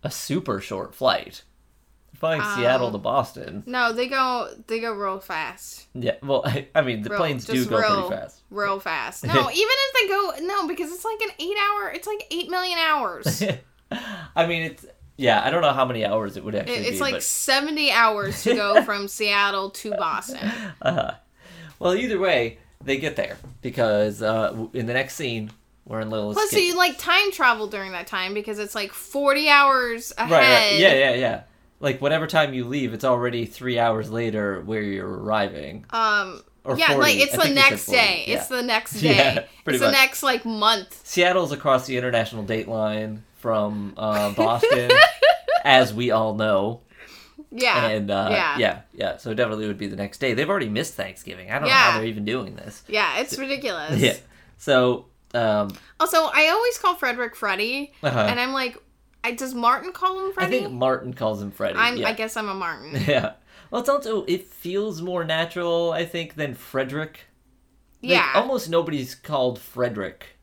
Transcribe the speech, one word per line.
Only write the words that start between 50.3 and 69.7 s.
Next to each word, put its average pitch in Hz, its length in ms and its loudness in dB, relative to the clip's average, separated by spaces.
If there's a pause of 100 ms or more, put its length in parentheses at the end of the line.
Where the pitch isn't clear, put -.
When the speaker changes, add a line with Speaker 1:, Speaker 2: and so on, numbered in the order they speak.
Speaker 1:
They've 147 160 -2
already 170 180 -2
missed 120 260 -4
Thanksgiving. 92 560 -12
I 110 40 -4
don't 139 80 -2
know - 60 0
Speaker 2:
Yeah. 254 240 6
Speaker 1:
how 160 60 0
they're 113 100 -2
even 107 160 -6
doing 113 320 -4
this. - 320 -16
Speaker 2:
Yeah, 196 320 -2
it's - 180 -6
ridiculous. 240 640 -4
Speaker 1:
Yeah. 120 160 2 (420)
So, 127 480 2 (280)
um, 107 360 2 (300)
Speaker 2:
Also, 330 240 2 (100)
I 311 140 4
always 466 300 0
call 359 180 0
Frederick 240 400 -4
Freddy, 226 560 -4 (100)
Speaker 1:
Uh-huh. 123 160 -2
Speaker 2:
and 240 220 2
I'm 262 120 -2
like, 254 240 -4 (480)
I, 240 80 -2
does 254 220 -8
Martin 254 380 0
call 381 340 -2
him 392 60 -4
Freddy? 370 260 0
Speaker 1:
I - 40 2
think 131 100 -8
Martin 127 420 0
calls 110 280 -2
him 101 80 -8
Freddy, - 280 -4
Speaker 2:
I'm, 240 180 2
Speaker 1:
yeah. - 120 -2
Speaker 2:
I 220 40 -2
guess 220 240 -6
I'm 208 120 -6
a 196 60 -6
Martin. 151 500 -8
Speaker 1:
<laughs> - 20 0
Yeah. 139 260 0 (380)
Well, 240 100 -4
it's 247 100 -2
also, 247 340 -2
it 180 220 -2
feels 190 560 -6
more 180 220 -4
natural, 170 680 0
I 165 140 -2
think, 165 280 -8
than 143 200 -4
Frederick. 139 640 -6 (840)
Like, 254 100 2
Speaker 2:
Yeah. 175 220 4
Speaker 1:
almost 226 360 2
nobody's 160 440 -2
called 127 460 -2
Frederick. 107 640 -4 (180)